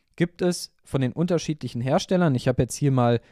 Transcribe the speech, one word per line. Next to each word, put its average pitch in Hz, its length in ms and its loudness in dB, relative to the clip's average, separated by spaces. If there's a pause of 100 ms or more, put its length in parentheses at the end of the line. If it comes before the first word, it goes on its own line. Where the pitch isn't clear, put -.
(160)
gibt - 260 -4
es 180 320 -2 (100)
von - 180 -2
den 127 120 -2
unterschiedlichen 156 680 -4
Herstellern, 165 520 0
ich 123 140 -2
habe 131 160 2
jetzt 120 120 -4
hier 147 160 0
mal 120 280 4 (120)